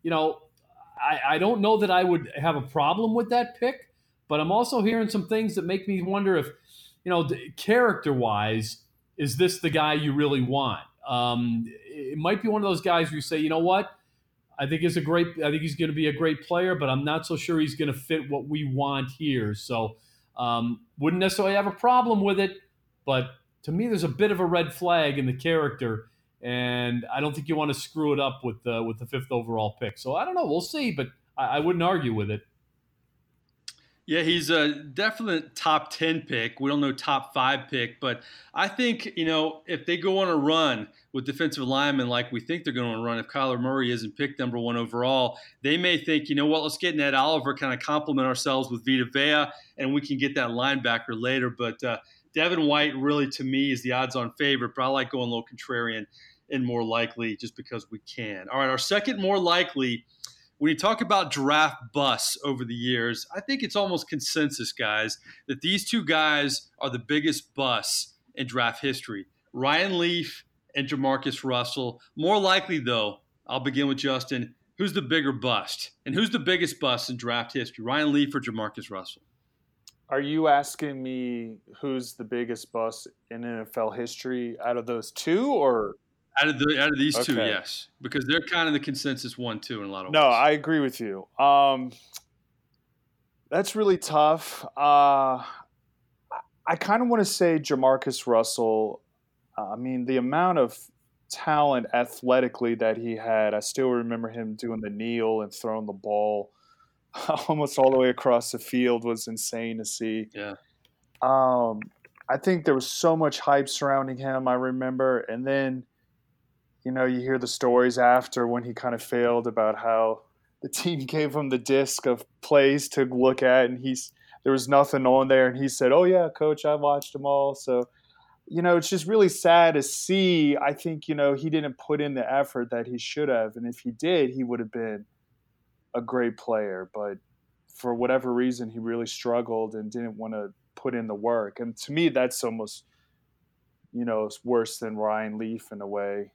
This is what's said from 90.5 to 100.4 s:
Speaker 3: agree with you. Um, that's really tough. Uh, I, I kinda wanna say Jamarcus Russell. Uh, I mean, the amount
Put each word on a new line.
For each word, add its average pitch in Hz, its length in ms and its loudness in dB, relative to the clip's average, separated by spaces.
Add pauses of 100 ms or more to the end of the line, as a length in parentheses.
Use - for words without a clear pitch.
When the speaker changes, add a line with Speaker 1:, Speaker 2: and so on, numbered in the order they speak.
Speaker 3:
agree 151 280 2
with 131 220 -2
you. 98 260 -6 (100)
Um, 139 540 6 (1600)
that's 190 260 -2
really 202 220 4
tough. 156 640 2 (140)
Uh, 139 640 6
I, - 20 -12 (1200)
I 165 100 2
kinda 220 300 2
wanna 233 200 4
say 165 320 4
Jamarcus 131 720 2
Russell. 113 760 2 (560)
Uh, 101 140 -6
I 107 40 -6
mean, 123 300 -4
the 131 120 0
amount 156 420 2